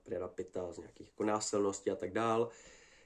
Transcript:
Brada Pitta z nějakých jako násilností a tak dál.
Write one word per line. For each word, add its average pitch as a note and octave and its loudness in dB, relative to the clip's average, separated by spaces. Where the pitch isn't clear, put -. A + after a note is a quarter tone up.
Brada F2+ -4
Pitta - -6
z - -12
nějakých - -16
jako - -4
násilností G#2 2
a G2 2
tak F2+ -4
dál. A2+ 2